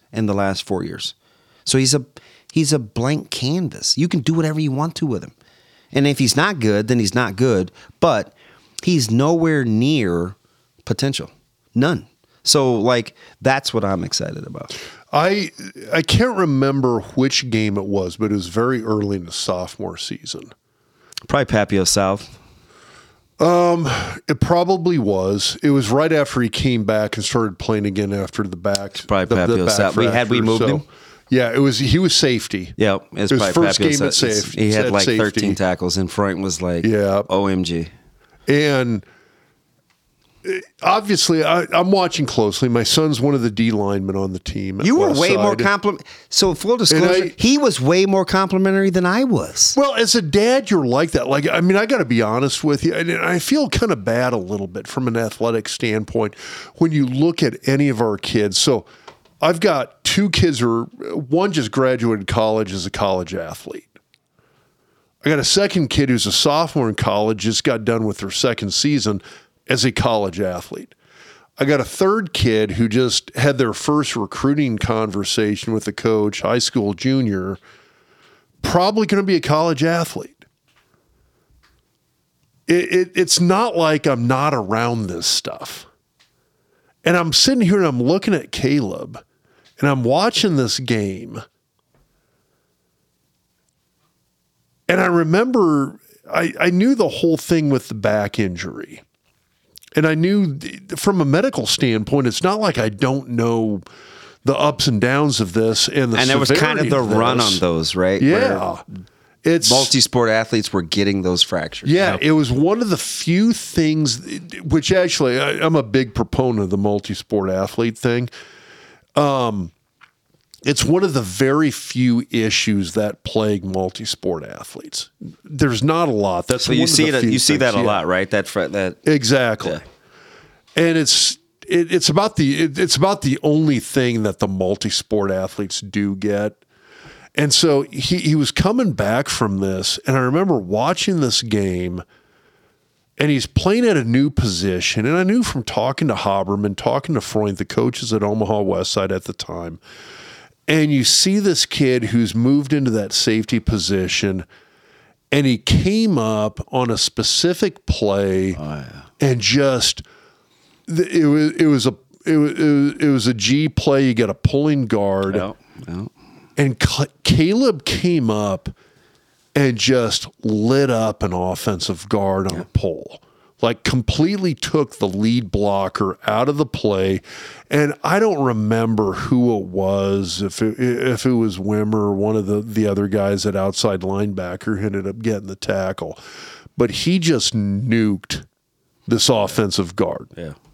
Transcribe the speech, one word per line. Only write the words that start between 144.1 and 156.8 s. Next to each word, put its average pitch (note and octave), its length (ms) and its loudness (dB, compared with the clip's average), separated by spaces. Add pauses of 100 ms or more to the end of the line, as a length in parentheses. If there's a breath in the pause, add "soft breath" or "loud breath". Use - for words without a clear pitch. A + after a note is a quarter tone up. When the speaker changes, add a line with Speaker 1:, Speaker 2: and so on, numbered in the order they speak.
Speaker 2:
position. F#2+ 720 -2
And D3 120 2
I F#3 80 2
knew A3 180 2
from C3+ 220 -4
talking C3+ 440 -2
to A2 60 0
Haberman, G2 600 -2
talking C#3 400 -2
to G#2+ 40 -2
Freund, G#2 380 -2
the G2 60 -4
coaches A#2 500 -2
at G2+ 80 0
Omaha G#2 400 0
Westside F#2+ 480 -2
at F#2+ 140 -4
the G2 100 -10
time, E2+ 440 -12 (920 loud breath)
and D3+ 240 4
you C3+ 120 4
see G3 360 2
this F#3+ 260 0
kid B2+ 380 0
who's G#2+ 320 0
moved C3+ 360 2
into C#3 200 0
that G#2 200 -2
safety A2+ 460 0
position, F#2+ 840 -2 (880 soft breath)
and C#3+ 120 4
he B2+ 140 2
came G#3 580 2
up A2 440 -2 (120)
on B2+ 180 0